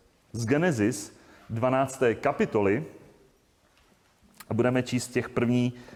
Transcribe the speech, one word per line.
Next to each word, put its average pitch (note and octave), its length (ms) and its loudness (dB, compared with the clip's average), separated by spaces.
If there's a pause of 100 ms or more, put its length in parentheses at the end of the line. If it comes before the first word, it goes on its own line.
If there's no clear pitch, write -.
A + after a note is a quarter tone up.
(320)
z A#2 140 -4
Genesis B2+ 720 0 (340)
dvanácté B2+ 640 0
kapitoly A2+ 680 0 (1700)
a G#2+ 40 -2
budeme B2 280 2
číst B2 260 -4
těch A#2+ 200 -2
první, B2 440 0 (240)